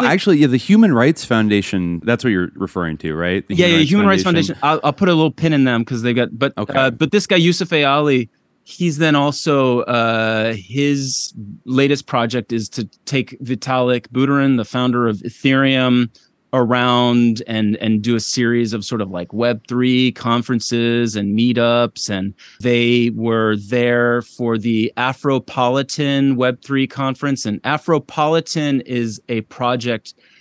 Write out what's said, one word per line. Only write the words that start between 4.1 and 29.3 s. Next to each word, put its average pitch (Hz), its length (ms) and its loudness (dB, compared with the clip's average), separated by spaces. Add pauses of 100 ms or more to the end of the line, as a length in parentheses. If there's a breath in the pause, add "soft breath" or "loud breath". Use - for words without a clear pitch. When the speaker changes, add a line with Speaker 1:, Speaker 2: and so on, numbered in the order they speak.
Speaker 2:
Foundation. 165 340 0
Speaker 1:
Foundation. 151 280 0
I'll, 151 40 2
I'll 147 40 2
put 185 160 0
a 175 60 4
little 156 160 2
pin 160 240 0
in 135 100 4
them 117 220 0
'cause 117 160 -6
they've 120 120 0
got, 117 240 -2
but, 135 200 0
Speaker 2:
Okay. 104 160 -6
Speaker 1:
uh, 131 160 2
but 143 220 -2
this 208 140 2
guy, 190 100 2
Yusuf 175 360 2
A. 151 120 2
Ali, 139 440 2 (360)
he's 165 340 -4
then 156 180 2
also, 139 640 2
uh, 113 720 0
his 131 800 -4 (320)
latest 139 420 0
project 120 460 -2
is 113 160 -4
to 110 180 -8 (200)
take 135 360 -4
Vitalik 123 680 -2
Buterin, 135 500 2
the 107 80 -2
founder 123 420 0
of 107 100 -2
Ethereum, 131 920 0 (420 soft breath)
around 123 920 2
and, 110 300 0
and 110 260 0
do 117 140 0
a 110 40 -2
series 120 520 0
of 107 100 -6
sort 113 200 -6
of, 95 80 -6
like, 90 240 -8
Web 117 340 0
three 127 440 2
conferences 117 1000 -2
and 101 240 -2
meetups. 120 720 2
And 98 240 -6 (280 loud breath)
they 120 540 2
were 113 420 0
there 120 680 0
for 117 340 -4
the 113 400 -2
Afropolitan 135 1400 -2
Web 127 260 -2
three 135 240 -2
conference. 135 580 -6
And 107 180 -4
Afropolitan 151 1200 -2
is 117 420 -4
a 113 140 -4